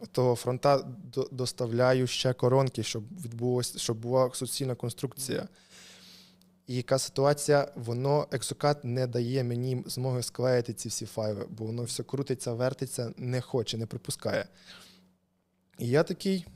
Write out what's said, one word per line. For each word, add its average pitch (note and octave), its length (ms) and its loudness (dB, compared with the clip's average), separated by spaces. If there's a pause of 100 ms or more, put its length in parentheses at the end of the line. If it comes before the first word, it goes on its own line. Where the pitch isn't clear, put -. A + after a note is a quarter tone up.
(120)
того B2+ 220 4
фронта B2+ 440 4 (360)
до, C3+ 180 0
доставляю B2+ 720 2
ще - 260 0
коронки, B2+ 500 2
щоб G#2+ 220 -6 (160)
відбулось, A#2+ 580 -2
щоб A#2 180 0
була B2 380 4
суцільна B2+ 400 -4
конструкція. - 720 -4 (1160)
І B2+ 100 -6
яка C3 220 2
ситуація, C#3+ 800 4
воно, B2+ 540 0
Exocad D3 540 0
не B2+ 220 0
дає B2 380 0
мені B2 420 -2
змоги B2+ 360 -2
склеїти B2 500 2
ці - 160 -8
всі G#2+ 180 -6
файли, G#2+ 440 -4
бо A2 140 -8
воно A#2 180 -4
все A#2 200 -6
крутиться, C3 500 -4
вертиться, B2+ 640 -2
не B2+ 240 -2
хоче, A#2 380 -2
не A2+ 80 -4
пропускає. - 600 -4 (1300)
І A#2 100 -4
я C#3 140 4
такий: F#3+ 540 -2